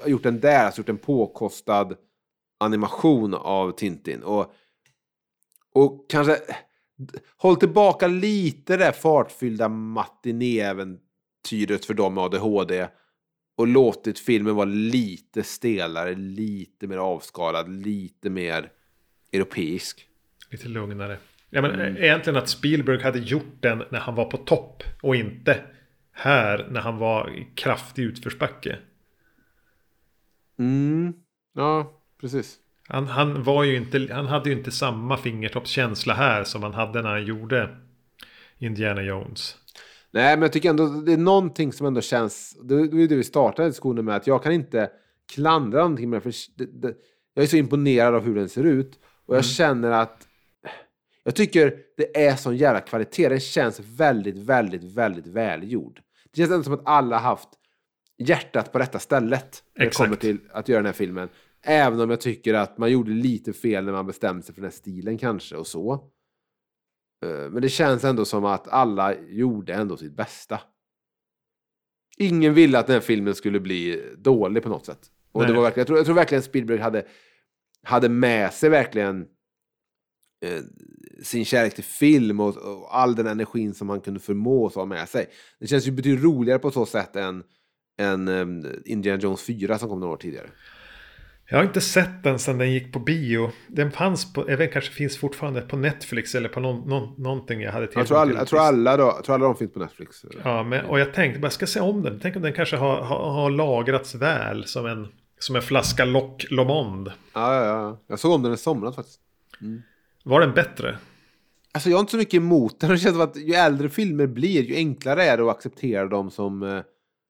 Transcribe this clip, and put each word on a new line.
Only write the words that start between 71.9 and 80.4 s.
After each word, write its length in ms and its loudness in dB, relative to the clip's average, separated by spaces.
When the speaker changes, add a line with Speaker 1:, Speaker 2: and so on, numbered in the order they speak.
Speaker 1:
Ingen 360 4
ville 260 8
att 80 0
den 60 4
här 80 4
filmen 340 0
skulle 240 -2
bli 440 -4
dålig 460 2
på 60 -6
något 160 -8
sätt. 140 -16
Och 100 -2
det 60 2
Speaker 2:
Nej. 80 2
Speaker 1:
var 80 4
verkligen, 180 2
jag 60 0
tror, 120 4
jag 60 4
tror 100 2
verkligen 280 4
Spielberg 360 -2
hade, 260 -2
hade 260 4
med 440 2
sig 160 2
verkligen, 520 2